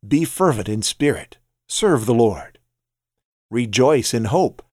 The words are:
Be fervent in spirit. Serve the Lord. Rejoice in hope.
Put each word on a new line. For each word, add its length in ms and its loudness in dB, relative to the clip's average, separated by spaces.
Be 180 2
fervent 420 0
in 140 -4
spirit. 560 -4
Serve 400 0
the 60 2
Lord. 440 0
Rejoice 640 0
in 100 -2
hope. 480 -2